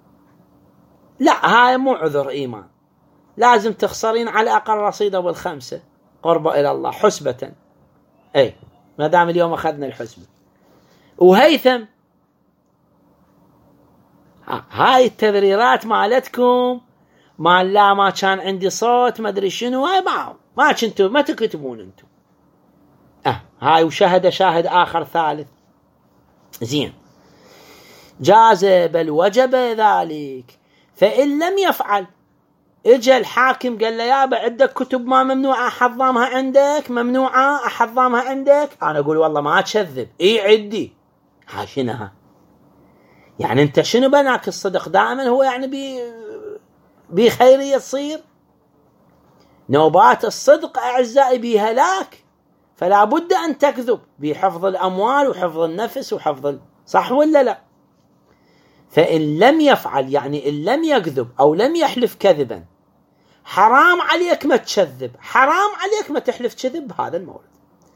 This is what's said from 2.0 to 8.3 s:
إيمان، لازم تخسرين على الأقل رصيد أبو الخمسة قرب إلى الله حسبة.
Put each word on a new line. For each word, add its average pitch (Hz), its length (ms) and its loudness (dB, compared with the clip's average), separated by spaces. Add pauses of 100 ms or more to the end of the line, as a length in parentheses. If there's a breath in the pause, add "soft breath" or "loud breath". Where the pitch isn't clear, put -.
إيمان، 127 380 -8 (680)
لازم 226 360 2
تخسرين 226 560 -4
على 220 220 0
الأقل 214 260 -2
رصيد 208 380 -4
أبو 180 140 -2
الخمسة 156 540 -10 (400)
قرب 160 260 0
إلى 143 220 2
الله 135 200 -4
حسبة. - 640 -4 (840)